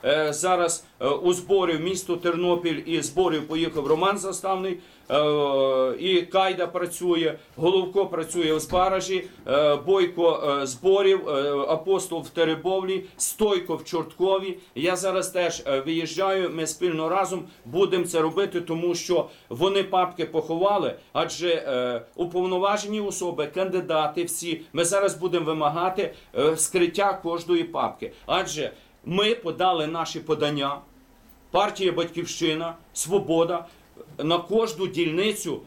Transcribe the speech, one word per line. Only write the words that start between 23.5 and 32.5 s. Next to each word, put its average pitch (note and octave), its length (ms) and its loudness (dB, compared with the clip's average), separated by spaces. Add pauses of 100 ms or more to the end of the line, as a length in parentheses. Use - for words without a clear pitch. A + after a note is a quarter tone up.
всі, E3 360 -6 (120)
ми E3 120 0
зараз G3 300 2
будемо E3+ 320 -2
вимагати, D#3+ 680 -2 (240)
е, D3 120 4
вскриття F3+ 720 0
кожної E3+ 420 0
папки. A#2+ 480 -4 (140)
Адже D3+ 440 -2 (340)
ми G#3 300 2
подали E3+ 520 0
наші D#3+ 340 -4
подання, D3 580 -2 (720)
партія F#3+ 420 2
Батьківщина, E3 840 -4 (180)